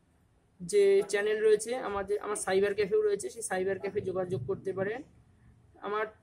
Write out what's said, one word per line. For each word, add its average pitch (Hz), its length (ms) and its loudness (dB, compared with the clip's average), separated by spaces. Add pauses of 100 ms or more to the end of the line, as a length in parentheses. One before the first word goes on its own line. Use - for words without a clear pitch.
(600)
যে 202 220 4 (260)
চ্যানেল 214 320 0
রয়েছে, 214 340 4
আমাদের, 202 440 -4
আমার 208 260 -4
সাইবার 196 280 2
ক্যাফেও 208 280 2
রয়েছে, 202 280 0
সেই 226 120 -14
সাইবার 185 380 -2
ক্যাফে 196 220 -4
যোগাযোগ 185 460 -4
করতে 190 260 -6
পারেন। 202 280 -4 (800)
আমার 208 240 -4 (180)